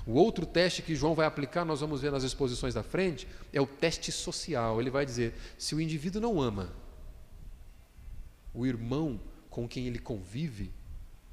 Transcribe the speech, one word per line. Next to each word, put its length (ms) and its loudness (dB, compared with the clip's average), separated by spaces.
O 60 -2
outro 340 6
teste 380 4
que 100 0
João 220 4
vai 100 6
aplicar, 400 0
nós 160 0
vamos 200 0
ver 100 2
nas 100 2
exposições 540 0
da 80 0
frente, 440 0
é 80 2
o 60 6
teste 460 0
social. 680 0
Ele 120 2
vai 160 2
dizer: 260 0
se 160 -4
o 80 2
indivíduo 400 0
não 180 2
ama 400 0
o 120 0
irmão 540 0
com 180 -4
quem 200 -4
ele 120 -2
convive, 720 -4